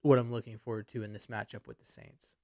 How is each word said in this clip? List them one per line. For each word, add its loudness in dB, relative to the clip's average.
what 8
I'm 2
looking -4
forward -6
to -4
in -8
this -12
matchup -8
with -14
the -20
Saints. -18